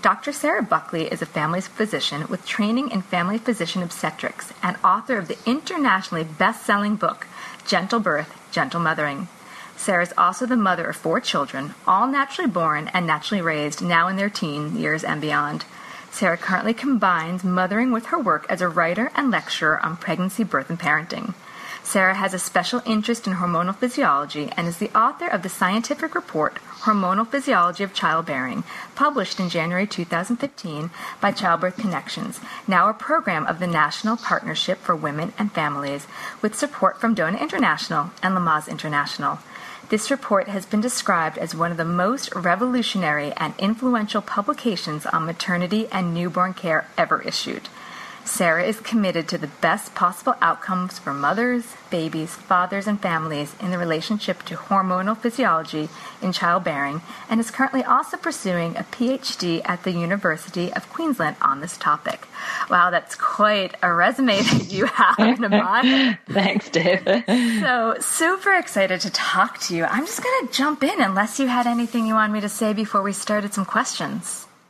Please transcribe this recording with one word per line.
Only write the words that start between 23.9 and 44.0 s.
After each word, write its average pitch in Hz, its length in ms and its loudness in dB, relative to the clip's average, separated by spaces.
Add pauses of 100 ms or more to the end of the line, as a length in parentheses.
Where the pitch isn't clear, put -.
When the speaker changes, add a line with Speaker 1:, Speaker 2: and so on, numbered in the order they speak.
Speaker 1:
and 170 100 -2
is 170 120 -4
the 208 200 0
author 277 300 2
of 185 160 -2
the 185 60 -4
scientific 233 680 0
report - 400 -2 (240)
Hormonal 202 480 2
Physiology 202 560 2
of 196 100 -6
Childbearing, 160 680 -2 (320)
published 277 440 0
in 180 100 0
January 170 360 0
two 180 200 -4
thousand 185 320 -2
fifteen 165 520 -6 (320)
by 202 100 4
Childbirth 180 460 0
Connections, - 640 -4 (280)
now 190 220 6
a 220 40 0
program 214 520 0
of 175 140 -2
the 180 80 -2
National 165 500 0
Partnership 170 600 -2
for 175 160 0
Women 151 420 -4
and 214 140 0
Families 143 560 -4 (340)
with 214 140 0
support - 440 0
from 233 140 2
Dona 180 240 0
International 175 760 0 (120)
and 185 120 2
Lamaze 160 340 0
International. 147 720 -4 (500)
This 214 200 0
report 208 380 2
has 196 180 -6
been 214 160 2
described 175 560 0
as 165 160 -4
one 170 160 0
of 170 80 -4
the 160 80 0
most 180 480 0
revolutionary 180 1000 0
and - 260 -4
influential 220 640 0